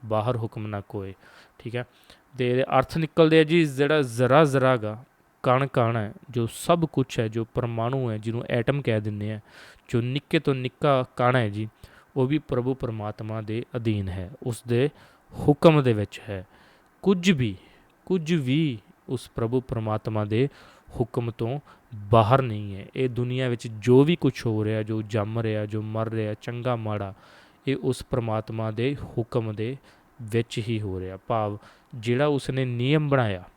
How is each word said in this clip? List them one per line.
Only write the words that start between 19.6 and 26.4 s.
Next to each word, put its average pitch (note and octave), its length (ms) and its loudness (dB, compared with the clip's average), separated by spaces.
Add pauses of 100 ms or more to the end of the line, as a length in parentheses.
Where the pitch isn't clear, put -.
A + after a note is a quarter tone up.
ਪਰਮਾਤਮਾ A2 640 -4
ਦੇ A2 240 0 (520)
ਹੁਕਮ A#2 300 -2
ਤੋਂ A#2+ 300 -6 (340)
ਬਾਹਰ A2 480 4
ਨਹੀਂ G#2 340 -6
ਹੈ। G2 100 -14 (100)
ਇਹ C3 120 0
ਦੁਨੀਆ B2 400 -2
ਵਿੱਚ A#2+ 200 -4
ਜੋ A#2+ 360 6
ਵੀ E3+ 120 4
ਕੁਛ - 300 -2
ਹੋ G#2+ 180 0
ਰਿਹਾ, A2 180 -2
ਜੋ A2 200 -4
ਜੰਮ G#2+ 360 -2
ਰਿਹਾ, G#2+ 280 -2
ਜੋ G#2+ 160 -6
ਮਰ A2 260 -4
ਰਿਹਾ, G#2+ 260 -4
ਚੰਗਾ A#2+ 420 -4